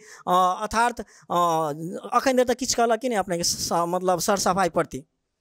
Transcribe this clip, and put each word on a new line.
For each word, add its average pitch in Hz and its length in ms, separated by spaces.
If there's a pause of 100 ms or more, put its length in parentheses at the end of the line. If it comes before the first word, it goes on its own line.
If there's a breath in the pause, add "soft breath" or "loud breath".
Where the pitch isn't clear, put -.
(600 loud breath)
अर्थात, 226 400
अ, - 360 (760)
अखन 254 220
देर 247 100
तक 240 100
किछु - 220
कहलक 233 220
कि 254 100
नहीं 220 100
अपने 180 180
के 170 60
स-, - 300
मतलब 180 460
सर 202 180
सफाई 185 320
प्रति? 170 340 (380)